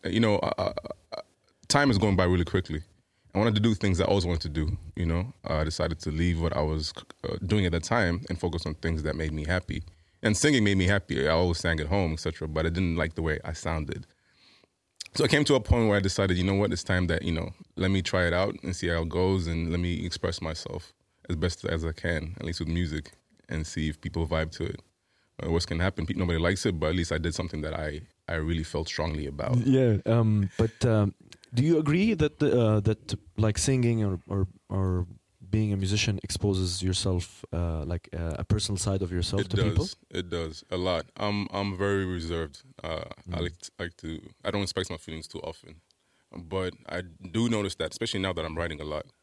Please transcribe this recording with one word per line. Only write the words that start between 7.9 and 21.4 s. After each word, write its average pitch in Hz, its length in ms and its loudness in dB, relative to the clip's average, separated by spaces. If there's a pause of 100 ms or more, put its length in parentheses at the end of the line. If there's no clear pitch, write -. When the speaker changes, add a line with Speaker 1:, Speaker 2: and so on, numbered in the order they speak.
Speaker 1:
and 90 100 -6
focus 85 260 -2
on 76 100 -6
things 82 280 -2
that 73 120 -2
made 78 160 -4
me 76 140 -4
happy. 87 380 -2 (400)
And 107 120 4
singing 139 280 4
made 101 140 6
me 92 100 4
happy. 73 400 2
I 78 60 4
always 85 260 4
sang 82 200 0
at 76 80 -4
home, 90 260 2
et 78 60 -4
cetera, 78 280 -6
but 78 180 0
I 85 40 0
didn't 85 260 0
like 80 180 0
the 85 80 -6
way 78 240 0
I 78 80 -6
sounded. 78 540 -6 (1040)
So 123 120 2
I - 20 4
came 147 160 4
to 143 120 4
a 127 40 4
point 113 300 4
where 101 80 4
I - 20 2
decided, 95 380 2
you 92 80 0
know 98 80 2
what, 98 180 2
it's 90 140 -4
time 90 220 2
that, 85 140 0
you 85 120 -2
know, 82 160 -4 (260)
let 95 160 0
me 95 100 2
try 90 260 0
it 85 60 0
out 92 300 0
and 90 100 -4
see 87 140 -4
how 85 140 0
it 82 80 -4
goes, 92 360 2
and 82 240 -2
let 87 120 0
me 87 240 -2
express 87 360 -4
myself 85 520 -8 (340)
as 90 80 -4
best 85 300 -2